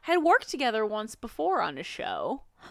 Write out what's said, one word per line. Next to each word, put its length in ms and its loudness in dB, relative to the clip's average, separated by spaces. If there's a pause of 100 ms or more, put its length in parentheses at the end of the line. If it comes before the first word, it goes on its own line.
had 200 2
worked 260 4
together 380 0
once 300 -6
before 440 -2
on 160 -2
a 60 -8
show, 600 -6 (280)